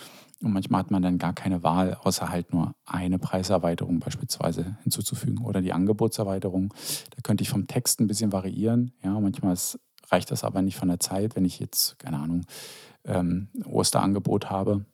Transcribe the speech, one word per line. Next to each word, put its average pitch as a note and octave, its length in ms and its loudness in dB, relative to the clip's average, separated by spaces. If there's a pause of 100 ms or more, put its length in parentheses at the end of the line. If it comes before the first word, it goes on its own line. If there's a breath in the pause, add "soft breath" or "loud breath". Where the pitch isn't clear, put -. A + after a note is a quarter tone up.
(420 loud breath)
Und G#2+ 120 0
manchmal G2 280 0
hat G2+ 100 -4
man F#2+ 100 2
dann F2+ 160 2
gar E2+ 160 -2
keine F2+ 300 -2
Wahl, F2 400 2
außer F2 260 0
halt F2 240 -4
nur - 220 0 (100)
eine F#2 320 0
Preiserweiterung F2 840 0
beispielsweise - 840 -4
hinzuzufügen A2 600 -2
oder G2+ 180 0
die F#2 120 0
Angebotserweiterung. G2 1000 2 (420 loud breath)
Da - 80 -12
könnte G#2 200 2
ich G2+ 60 -4
vom G2+ 160 0
Text - 340 0
ein A2 80 4
bisschen G#2 240 0
variieren. A2 640 0 (100)
Ja, G2+ 160 0
manchmal G2 340 2
ist, - 260 -6 (300)
reicht - 200 2
das - 140 -4
aber F#2+ 180 0
nicht F#2+ 160 0
von F#2 120 0
der F2 100 0
Zeit, G2+ 360 -2
wenn F#2+ 100 2
ich - 140 -2
jetzt, - 380 -2
keine D#2 220 -6
Ahnung, E2+ 260 -2 (600 loud breath)
ähm, F2+ 420 0 (180)
Osterangebot - 840 2
habe G2+ 420 0